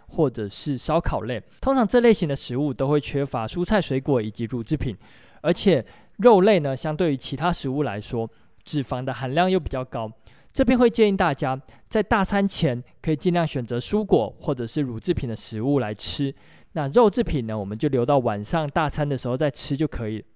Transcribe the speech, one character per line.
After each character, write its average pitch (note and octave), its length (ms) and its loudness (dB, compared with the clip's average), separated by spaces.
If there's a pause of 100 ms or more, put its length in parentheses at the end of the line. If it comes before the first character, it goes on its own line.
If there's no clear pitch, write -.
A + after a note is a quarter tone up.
或 D3+ 200 2
者 A2 200 -4
是 C#3 280 -6
烧 D#3 240 0
烤 C3 200 -2
类。 A2 200 -6 (200)
通 C4+ 120 0
常 B3+ 140 4
这 A#3+ 140 4
类 A#3 120 8
型 F3 160 2
的 C#3+ 60 0
食 B2 220 -6
物 C#3+ 180 0
都 C3+ 140 -2
会 D3 120 4
缺 C#3 240 -4
乏 A#2+ 220 -4
蔬 F3 180 -4
菜 G#3 160 2
水 C3+ 200 -2
果 C3 200 0
以 A2 80 -4
及 A2+ 160 -6
乳 A#2 160 -6
制 C3 160 -2
品， A#2 200 -4 (440)
而 E3+ 120 2
且 E3+ 320 2 (320)
肉 G#3 240 8
类 G3 180 6
呢， C3+ 180 -2
相 D#3 200 -6
对 E3 160 2
于 C3+ 40 0
其 - 200 -8
他 E3 160 0
食 D3 160 -6
物 C#3+ 160 -2
来 G#2+ 160 -6
说， A2+ 280 -6 (360)
脂 D3 180 -4
肪 B2+ 220 -6
的 C3 100 -4
含 B2 220 -6
量 F3+ 120 2
又 F#3 120 2
比 D3 80 -10
较 C3 160 -6
高。 A2+ 260 -8 (420)
这 C4 120 2
边 B3 120 4
会 A#3+ 140 6
建 A3+ 180 4
议 G3 80 0
大 F3+ 160 2
家 C3+ 240 -2 (320)
在 A3 140 0
大 G#3 220 2
餐 G3+ 220 0
前 B2+ 360 0 (180)
可 D#3+ 120 -2
以 D3+ 40 0
尽 F3+ 160 0
量 F3 140 2
选 C3 180 -4
择 A#2 140 -6
蔬 G#3 260 -2
果 C3 360 2
或 D#3 120 -2
者 A#2+ 140 -4
是 D3+ 140 -4
乳 B2 180 -4
制 E3 160 -2
品 C3 140 -4
的 A2 80 -6
食 G#2+ 260 -8
物 C#3+ 160 2
来 A2 160 -4
吃， - 400 -6 (380)
那 D3 160 -4
肉 G#3+ 200 6
制 A3+ 140 0
品 C3+ 240 -2
呢， A2 100 -4
我 G#2 80 -4
们 G#2 140 -8
就 D3+ 100 0
留 B2+ 160 2
到 C#3+ 140 4
晚 A2 240 -2
上 D#3 260 -2
大 D3+ 220 0
餐 D3 180 -4
的 C#3 80 -2
时 B2 120 -6
候 B2 80 -2
再 D3 120 0
吃 - 280 -6
就 D3+ 100 0
可 A#2 220 -6
以 G#2+ 100 -6
了。 - 60 -12 (120)